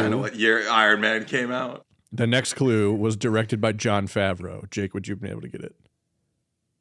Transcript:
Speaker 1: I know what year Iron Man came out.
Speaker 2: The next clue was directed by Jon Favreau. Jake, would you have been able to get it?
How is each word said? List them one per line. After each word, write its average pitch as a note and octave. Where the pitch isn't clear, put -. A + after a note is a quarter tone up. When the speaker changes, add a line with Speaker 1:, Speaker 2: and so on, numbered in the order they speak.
Speaker 1:
I G#2+
know G#2+
what -
year A2
Iron G#2+
Man A2
came B2
out. B2+
Speaker 2:
The A#2
next B2
clue A2
was G#2+
directed A2
by A2
Jon G#2
Favreau. F#2+
Jake, G2
would G2
you G#2
have G2
been G2+
able -
to -
get -
it? -